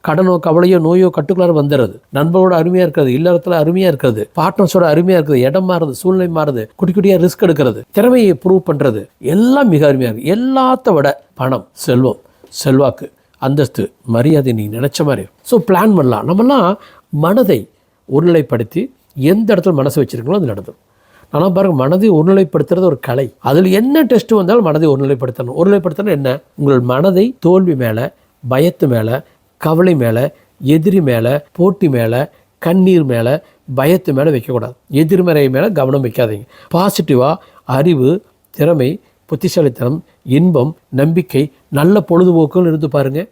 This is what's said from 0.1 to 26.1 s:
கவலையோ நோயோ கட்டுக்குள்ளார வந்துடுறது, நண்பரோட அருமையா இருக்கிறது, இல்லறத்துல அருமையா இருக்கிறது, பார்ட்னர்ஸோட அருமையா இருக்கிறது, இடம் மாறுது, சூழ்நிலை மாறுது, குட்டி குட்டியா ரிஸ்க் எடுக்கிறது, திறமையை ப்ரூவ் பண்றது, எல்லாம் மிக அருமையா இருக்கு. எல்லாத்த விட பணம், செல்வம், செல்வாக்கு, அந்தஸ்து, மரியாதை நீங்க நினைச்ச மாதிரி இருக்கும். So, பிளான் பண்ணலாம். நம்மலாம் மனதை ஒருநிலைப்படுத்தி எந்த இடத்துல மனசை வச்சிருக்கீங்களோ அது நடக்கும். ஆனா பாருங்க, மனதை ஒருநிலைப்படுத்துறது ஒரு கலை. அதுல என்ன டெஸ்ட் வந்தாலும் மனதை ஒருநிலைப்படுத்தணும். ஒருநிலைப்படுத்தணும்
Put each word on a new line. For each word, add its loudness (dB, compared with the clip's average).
கவலையோ 4
நோயோ 2
கட்டுக்குள்ளார 0
வந்துடுறது, 0
நண்பரோட 2
அருமையா 0
இருக்கிறது, 0
இல்லறத்துல 0
அருமையா 0
இருக்கிறது, -2
பார்ட்னர்ஸோட 0
அருமையா 2
இருக்கிறது, 0
இடம் -2
மாறுது, -4
சூழ்நிலை -2
மாறுது, -2
குட்டி 0
குட்டியா 2
ரிஸ்க் 0
எடுக்கிறது, 0
திறமையை 4
ப்ரூவ் 2
பண்றது, -2
எல்லாம் 2
மிக 2
அருமையா 0
இருக்கு. -4
எல்லாத்த 0
விட 0
பணம், -4
செல்வம், 0
செல்வாக்கு, 0
அந்தஸ்து, -2
மரியாதை 2
நீங்க -8
நினைச்ச -6
மாதிரி -2
இருக்கும். -20
So, 2
பிளான் 2
பண்ணலாம். 0
நம்மலாம் 2
மனதை 2
ஒருநிலைப்படுத்தி 0
எந்த 0
இடத்துல 0
மனசை -2
வச்சிருக்கீங்களோ -4
அது -4
நடக்கும். -12
ஆனா 0
பாருங்க, 0
மனதை 2
ஒருநிலைப்படுத்துறது 2
ஒரு -4
கலை. -2
அதுல 2
என்ன 2
டெஸ்ட் 2
வந்தாலும் 2
மனதை 0
ஒருநிலைப்படுத்தணும். -4
ஒருநிலைப்படுத்தணும் 0